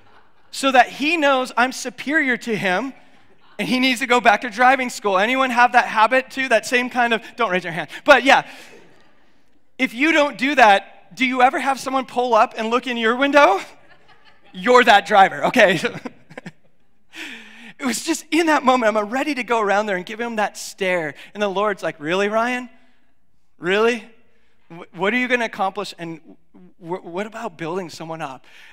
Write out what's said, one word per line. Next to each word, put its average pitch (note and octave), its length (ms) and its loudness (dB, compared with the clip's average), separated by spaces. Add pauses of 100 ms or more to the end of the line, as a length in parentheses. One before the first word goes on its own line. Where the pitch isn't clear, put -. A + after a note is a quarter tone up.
(520)
so C4+ 200 -2
that B3 160 6
he D#4 300 -4
knows C4+ 400 0
I'm B3+ 160 2
superior C4 640 -2
to A3+ 180 -6
him G3+ 380 -2 (680)
and G#3 80 -4
he B3 100 0
needs B3+ 220 0
to C4 80 -6
go A#3+ 140 2
back G#3 200 4
to B3+ 80 -8
driving B3 400 2
school. G3 280 -2
Anyone B3+ 320 0
have A#3+ 240 2
that A3 140 4
habit A3 440 0
too? C4 160 -6
That A3 180 2
same B3 240 -2
kind A#3+ 240 0
of, G#3+ 80 -2 (140)
don't A3 160 -2
raise F3+ 140 -2
your E3 80 -8
hand. D#3+ 160 -8 (160)
But C4 180 6
yeah, A#3 240 4 (1300)
if B3+ 160 -2
you D4+ 200 0
don't C#4+ 240 0
do C4+ 180 -2
that, G#3 580 4
do B3 120 -4
you B3+ 160 0
ever B3+ 180 4
have C4 180 -2
someone C4 280 -4
pull B3 280 -4
up A3 220 2
and A3 140 -4
look B3 180 -2
in B3 80 -4
your A#3 220 0
window? C#4+ 420 4 (920)
You're A#3+ 320 4
that G3+ 200 6
driver, F#3+ 420 4
okay? G3 380 4
<laughs> - 40 -4 (1900)
It C#4+ 60 -8
was A#3 180 -6
just D#4+ 280 -6
in E4 160 0
that D4+ 160 2
moment, A#3+ 340 2
I'm G#3 120 -2
ready C#4 260 -4
to B3 80 -6
go A#3 160 0
around G3+ 260 0
there G3+ 100 -4
and F3+ 100 -6
give G#3+ 140 -12
him A#3 180 -8
that G#3 200 -4
stare. F3 560 -4 (200)
And G#3 100 -6
the G#3 40 0
Lord's G3 360 -4
like, D#3+ 160 -6
"Really, F3+ 280 -2
Ryan? A#3+ 420 -4 (880)
Really? G#3+ 440 0 (640)
Wh-, E3+ 280 -20
what G3 160 -2
are B3 40 0
you B3+ 100 -2
gonna A#3+ 180 -2
accomplish? G3 540 -6
And E3 200 -12 (600)
wh-, F3+ 260 -12
what F3+ 220 -10
about G#3+ 300 -14
building E3 340 -8
someone D#3+ 300 -14
up?" C3+ 260 -14 (260)